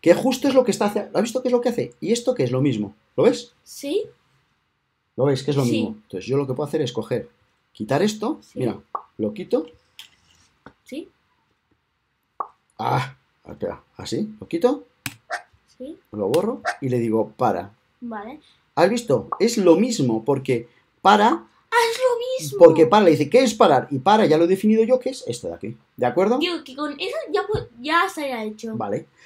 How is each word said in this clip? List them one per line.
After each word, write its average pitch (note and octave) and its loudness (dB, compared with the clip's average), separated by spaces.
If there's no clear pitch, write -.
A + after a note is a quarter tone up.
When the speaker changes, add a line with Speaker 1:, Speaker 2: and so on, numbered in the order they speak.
Speaker 1:
Que E3+ 6
justo B3 -2
es C4 2
lo B3+ 6
que G3+ 0
está G#3 -2
hace-, G#3 -4
¿has F3+ 0
visto A#3+ -4
qué B3+ -2
es - 2
lo A#3+ 2
que B3 0
hace? - -6
Y F3+ -2
esto A#3 0
que D3 0
es A#2+ 0
lo C3 -2
mismo, G#2+ -2
¿lo - 2
ves? - 2
Speaker 2:
Sí. D4+ -6
Speaker 1:
¿Lo C3 -2
ves C3+ -2
que D3+ -4
es C#3 0
lo C#3 0
Speaker 2:
Sí. A#2+ 0
Speaker 1:
mismo? G#2+ -2
Entonces F#2 -12
yo B2+ -2
lo C#3+ -2
que C3 -6
puedo D3 -6
hacer D#3 -4
es C3 -4
coger, A2+ -6
quitar C3+ -4
esto, G#3+ -4
Speaker 2:
Sí. - -18
Speaker 1:
mira, A2 -6
lo G#2+ -4
quito. - -6
Speaker 2:
Sí. E4 -14
Speaker 1:
Ah, C3 -4
espera, - -10
así, A#2+ -8
lo - -16
quito. B3 -2
Speaker 2:
Sí. D#4 -16
Speaker 1:
Lo G#2 -4
borro G3 0
y C3+ -6
le B2 -2
digo, A2 -2
"Para". G2+ -2
Speaker 2:
Vale. A3+ -14
Speaker 1:
¿Has E3+ 4
visto? G#3 -2
Es A#3 0
lo F3 6
mismo, C#3+ 0
porque C3 -2
para A3 6
Speaker 2:
Ah, - -6
es A#4 -6
lo B4+ -2
mismo. G4 -8
Speaker 1:
porque D#3+ 10
para G3+ 4
le E3 8
dice, C#3+ 0
"¿Qué B3 6
es B3+ 2
parar?". D3 4
Y C#3+ -4
para G3+ 4
ya D#3 4
lo E3 4
he E3+ 2
definido G#3+ 2
yo, B3+ 2
que B3+ -6
es - -12
esto A#2+ -8
de E2+ -8
aquí. A2 -12
¿De A#2+ -2
acuerdo? F#3+ 0
Speaker 2:
Digo E4+ -4
que B3+ -20
con C#4+ -6
eso A#4+ -6
ya F#4 0
pu-, A4 -6
ya E4 0
se C#4 -8
ha A3 -8
hecho. A3 -10
Speaker 1:
Vale. G3 -6